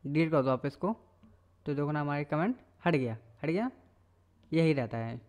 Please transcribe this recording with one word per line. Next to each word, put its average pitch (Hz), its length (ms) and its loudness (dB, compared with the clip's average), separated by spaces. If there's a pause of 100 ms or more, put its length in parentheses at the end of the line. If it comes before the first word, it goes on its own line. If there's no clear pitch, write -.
डिलीट 156 280 2
कर 151 100 4
दो 131 100 2
आप 127 140 -2
इसको, 185 300 -2 (680)
तो 151 100 -2
देखो 143 160 -2
ना 151 100 -2
हमारे 143 240 -2
कमेंट 180 300 0 (300)
हट 175 100 4
गया, 120 220 0 (240)
हट 147 80 -4
गया, 214 200 0 (800)
यही 160 220 4
रहता 117 260 -2
है 113 300 -8